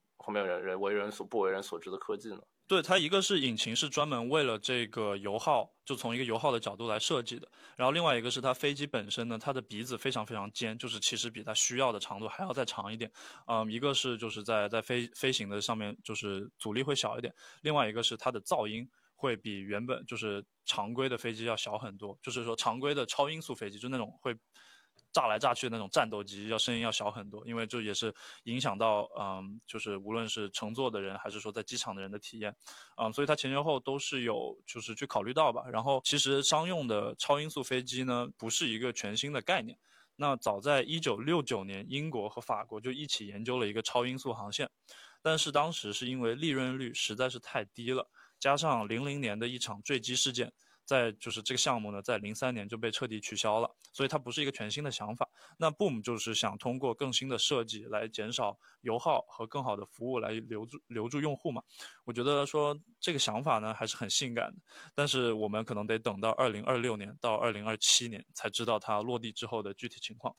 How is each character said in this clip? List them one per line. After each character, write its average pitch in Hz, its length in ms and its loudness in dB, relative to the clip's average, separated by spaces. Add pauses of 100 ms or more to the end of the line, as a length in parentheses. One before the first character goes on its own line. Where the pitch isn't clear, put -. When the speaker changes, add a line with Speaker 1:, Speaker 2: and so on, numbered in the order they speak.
(180)
Speaker 1:
后 - 140 -8
面 101 140 2
人， 90 160 0
人， 92 160 -2
为 98 140 0
人 104 180 0
所， 107 160 -10
不 113 120 -2
为 95 120 4
人 95 100 0
所 101 180 -6
知 92 120 -10
的 92 60 -6
科 104 200 -6
技 107 120 -10
呢？ 95 120 -12 (280)
Speaker 2:
对， 185 140 2
它 185 160 4
一 151 100 2
个 190 140 4
是 185 180 2
引 127 160 2
擎 110 180 0
是 147 140 2
专 147 180 2
门 123 220 -2
为 151 140 4
了 117 160 2
这 120 300 0
个 104 280 -2
油 101 220 -2
耗， 127 340 4 (140)
就 135 100 -4
从 117 180 -2
一 120 40 -2
个 131 60 0
油 113 140 0
耗 139 140 4
的 117 80 2
角 101 160 -6
度 117 100 -4
来 107 120 2
设 127 240 2
计 117 160 -8
的。 - 100 -16 (280)
然 127 120 4
后 139 40 4
另 170 120 2
外 147 100 6
一 117 60 2
个 120 100 -2
是 123 120 -2
它 131 100 4
飞 143 220 2
机 143 120 -4
本 107 240 -2
身 117 160 -2
呢， 117 140 -2
它 139 140 -2
的 131 80 -2
鼻 107 200 -8
子 120 140 -4
非 135 140 -2
常 117 160 -2
非 117 80 -8
常 104 180 -4
尖， 113 240 -2
就 127 100 -8
是 110 140 -4
其 - 160 2
实 117 140 -2
比 110 120 -10
它 110 120 -4
需 123 240 2
要 131 120 6
的 107 80 -2
长 101 220 -6
度 110 80 -4
还 185 160 -6
要 185 80 -4
再 127 140 0
长 104 260 -4
一 - 20 -6
点。 113 160 -6 (360)
嗯， 110 260 0
一 117 80 -2
个 139 140 2
是 127 240 0
就 113 100 -4
是 104 160 -6
在， 104 240 4
在 110 140 0
飞-， 120 240 0 (100)
飞 131 160 2
行 110 160 -2
的 101 140 -4
上 120 120 0
面 104 300 -4
就 110 100 -6
是 101 320 -4 (120)
阻 107 160 -6
力 123 80 0
会 139 120 0
小 117 220 0
一 120 60 -6
点， 120 120 -8 (280)
另 151 120 0
外 135 140 4
一 107 40 -4
个 117 100 -2
是 113 160 0
它 - 120 0
的 117 120 -2
噪 127 240 2
音 110 200 -6 (280)
会 127 200 0
比 101 280 -6
原 101 240 -4
本 123 180 -4
就 - 100 -10
是 104 300 -4 (220)
常 107 260 -2
规 131 160 0
的 123 80 0
飞 113 160 -4
机 113 140 -4
要 117 100 0
小 107 220 -4
很 104 180 -8
多， 98 240 -10
就 - 100 -8
是 120 140 -4
说 113 100 -2
常 117 240 0
规 143 160 2
的 135 120 0
超 143 240 2
音 160 100 -4
速 135 140 -6
飞 104 160 -6
机， 104 80 -14
就 117 100 -6
那 131 80 -2
种 113 240 -2
会 120 160 -2 (760)
炸 139 160 4
来 107 120 2
炸 123 160 4
去 123 160 -4
的 117 60 -4
那 110 40 -4
种 101 100 -6
战 131 180 4
斗 107 140 -4
机 101 260 -10
要 110 100 0
声 120 160 2
音 117 80 0
要 113 100 0
小 104 180 0
很 104 200 -10
多， 104 160 -14
因 117 100 -6
为 113 100 -2
就 120 140 -4
也 107 140 -2
是 107 200 -2 (300)
影 117 160 -2
响 117 160 0
到， 107 320 4 (100)
嗯， 98 480 -6
就 - 120 -10
是 107 180 -4
无 98 160 -6
论 113 160 -2
是 107 220 -4
乘 107 240 -6
坐 127 160 0
的 107 100 -2
人 98 180 -6
还 107 120 -6
是 104 100 -8
说 107 100 -8
在 107 120 -6
机 120 160 -6
场 107 180 -4
的 98 60 -8
人 98 80 -10
的 104 80 -8
体 113 220 -12
验。 104 140 -4 (420)
嗯， 113 160 0
所 143 120 2
以 - 20 -2
它 151 80 6
前 135 160 -2
前 135 60 2
后 147 160 2
后 131 80 2
都 135 180 -2
是 139 240 -2
有 117 340 -2 (100)
就 - 140 -10
是 110 140 -6
去 131 120 -6
考 107 160 2
虑 110 100 -2
到 147 200 6
吧。 123 200 -4
然 110 100 2
后 135 220 4
其 143 140 4
实 135 240 6
商 156 260 4
用 165 180 0
的 110 300 2
超 143 240 2
音 151 80 -2
速 147 140 -4
飞 127 200 0
机 127 220 -2
呢， 120 320 0
不 113 140 -4
是 143 180 2
一 110 100 0
个 120 140 0
全 107 240 -4
新 135 160 -2
的 135 80 0
概 170 220 2
念。 110 160 -10 (380)
那 143 200 2
早 104 240 0
在 135 220 6
一 156 180 0
九 139 160 2
六 147 260 2
九 113 220 0
年， 98 240 -8
英 147 220 -2
国 110 180 -2
和 123 120 -8
法 107 240 -2
国 110 160 -10
就 123 100 -4
一 143 160 -6
起 107 220 -4
研 101 140 -8
究 123 160 2
了 120 80 4
一 104 60 0
个 110 80 0
超 120 240 2
音 127 140 -2
速 131 140 -4
航 104 200 -6
线， - 160 -2 (540)
但 160 160 4
是 156 120 2
当 151 220 4
时 104 200 -4
是 123 140 -2
因 127 140 -2
为 117 140 2
利 151 160 0
润 131 280 0
率 127 140 -4
实 - 240 -2
在 127 140 2
是 120 80 -8
太 117 260 -4
低 117 280 -4
了， 131 180 0 (280)
加 139 180 6
上 139 300 2
零 113 200 0
零 143 140 -4
年 107 180 0
的 120 100 0
一 127 100 -6
场 104 240 -6
坠 139 160 0
机 117 160 -2
事 127 180 2
件， 120 200 -2 (320)
在， 120 280 4
就 104 180 -8
是 107 120 -6
这 127 120 -2
个 123 40 0
项 123 220 4
目 104 120 -4
呢， 101 100 -6
在 110 160 2
零 104 160 -4
三 127 180 0
年 104 160 -6
就 113 80 -6
被 113 140 0
彻 127 160 -2
底 110 140 -4
取 104 160 -6
消 107 240 4
了， 117 100 2 (220)
所 139 140 0
以 - 20 2
它 156 80 0
不 127 140 -2
是 135 100 -2
一 147 60 2
个 139 40 0
全 107 200 -6
新 147 120 -4
的 143 80 -2
想 107 240 -6
法。 120 140 -2 (300)
那 160 120 4
Boom 151 320 2
就 120 140 0
是 110 180 -2
想 104 220 2
通 123 220 -2
过 127 160 0
更 131 180 -2
新 135 160 0
的 127 80 0
设 123 260 4
计 107 220 -6
来 113 240 -2
减 110 240 -4
少 107 260 0 (220)
油 117 180 0
耗 139 300 4
和 - 180 -8
更 143 160 -4
好 113 140 0
的 101 80 -6
服 120 260 -8
务 127 80 0
来 110 120 -2
留 113 340 -6
住， 123 220 -16
留 113 200 -4
住 139 140 -2
用 147 160 -2
户 156 160 -4
嘛。 117 100 -6 (420)
我 120 80 -6
觉 120 120 0
得 143 220 4
说 147 280 2 (240)
这 - 140 0
个 147 60 0
想 110 240 2
法 131 160 4
呢 107 160 -2
还 110 120 -4
是 - 120 -4
很 110 100 -4
性 123 240 0
感 117 220 0
的， - 80 -20 (320)
但 143 120 2
是 127 280 4
我 107 120 2
们 107 160 0
可 113 120 -4
能 104 120 -2
得 113 120 2
等 110 240 -2
到 113 80 4
二 127 180 4
零 104 160 -2
二 127 140 2
六 117 180 0
年 101 240 -8
到 113 140 4
二 117 160 2
零 104 160 -4
二 110 100 0
七 - 320 6
年 107 240 -10
才 - 160 -4
知 113 160 0
道 110 140 4
它 104 240 0
落 123 160 0
地 113 120 -6
之 - 140 -8
后 113 180 -2
的 101 120 -6
具 - 160 -8
体 - 100 -18
情 - 160 -8
况。 - 220 -6